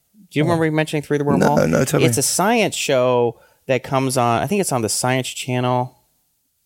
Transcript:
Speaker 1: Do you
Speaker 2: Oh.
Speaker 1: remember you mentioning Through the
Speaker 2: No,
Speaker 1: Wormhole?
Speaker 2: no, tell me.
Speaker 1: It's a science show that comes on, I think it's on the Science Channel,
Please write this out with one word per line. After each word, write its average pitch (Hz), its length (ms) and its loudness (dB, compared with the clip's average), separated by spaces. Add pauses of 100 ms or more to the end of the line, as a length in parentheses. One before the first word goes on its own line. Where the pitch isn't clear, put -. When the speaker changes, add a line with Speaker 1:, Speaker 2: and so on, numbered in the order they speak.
(300)
Speaker 1:
Do - 80 -4
you 151 40 2
Speaker 2:
Oh. 156 40 0
Speaker 1:
remember 165 180 2
you 156 80 0
mentioning 156 300 -2
Through 147 160 -2
the 143 60 -2
Speaker 2:
No, 143 80 0
Speaker 1:
Wormhole? 147 360 2
Speaker 2:
no, - 160 2
tell 143 160 0
me. 131 60 4
Speaker 1:
It's 120 120 2
a 135 40 -2
science 202 540 0
show 123 600 0 (280)
that 127 180 0
comes 131 320 0
on, 117 260 2
I - 40 -2
think 196 140 -2
it's 170 120 -2
on 120 100 -2
the 104 60 -2
Science 127 400 -2
Channel, 123 680 -4 (680)